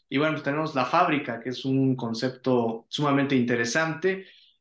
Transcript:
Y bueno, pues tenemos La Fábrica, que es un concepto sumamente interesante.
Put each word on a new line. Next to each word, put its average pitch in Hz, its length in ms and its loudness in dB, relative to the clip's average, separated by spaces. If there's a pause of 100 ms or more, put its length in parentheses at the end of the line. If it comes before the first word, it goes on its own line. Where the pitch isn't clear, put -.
Y 135 100 -2
bueno, 156 160 2
pues 143 100 -8
tenemos 151 320 -4
La 131 100 0
Fábrica, 156 560 0
que 151 80 -8
es 123 160 -8
un 135 320 2
concepto 120 920 -2
sumamente 139 480 2
interesante. 151 920 0 (340)